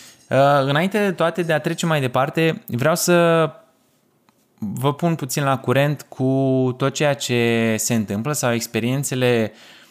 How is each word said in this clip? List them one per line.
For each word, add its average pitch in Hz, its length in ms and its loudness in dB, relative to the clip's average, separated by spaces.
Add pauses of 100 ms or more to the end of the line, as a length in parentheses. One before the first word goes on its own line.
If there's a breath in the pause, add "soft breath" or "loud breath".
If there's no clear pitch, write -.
(300 loud breath)
uh, 123 80 0 (240)
înainte 156 380 0
de 202 120 0
toate, 170 300 -2
de 165 120 -2
a 151 60 2
trece 165 260 -4
mai 160 140 0
departe, 143 680 0
vreau 143 280 0
să 165 540 4 (1120)
vă 123 340 -2
pun 165 220 -2
puțin 143 280 -4
la 139 140 0
curent 139 520 0
cu 131 680 0
tot 135 160 -2
ceea 147 200 0
ce 117 640 0
se - 160 -2
întâmplă 110 380 -2
sau 135 220 -2
experiențele 120 1000 -2 (400 loud breath)